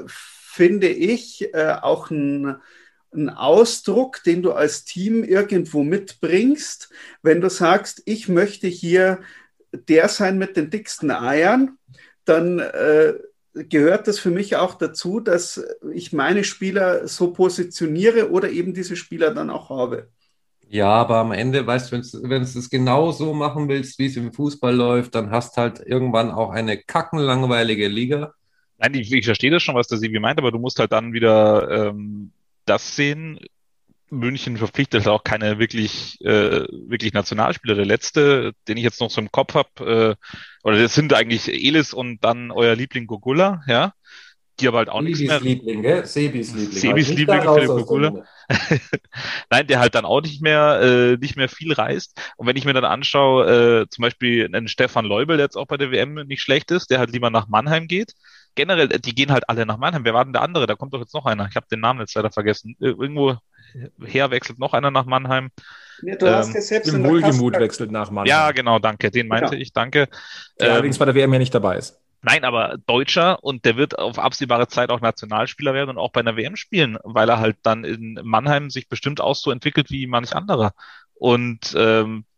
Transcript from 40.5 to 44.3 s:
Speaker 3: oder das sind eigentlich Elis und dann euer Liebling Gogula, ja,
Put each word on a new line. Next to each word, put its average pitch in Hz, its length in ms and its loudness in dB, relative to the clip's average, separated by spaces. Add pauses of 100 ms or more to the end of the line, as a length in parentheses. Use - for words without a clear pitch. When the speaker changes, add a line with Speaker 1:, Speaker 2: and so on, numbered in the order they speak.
Speaker 3:
oder 107 180 4
das 117 140 2
sind 147 180 4
eigentlich 117 360 0
Elis 143 440 0
und 123 300 -8
dann 120 280 0
euer 117 220 4
Liebling 123 320 -4
Gogula, 147 640 0
ja, 135 240 2 (720)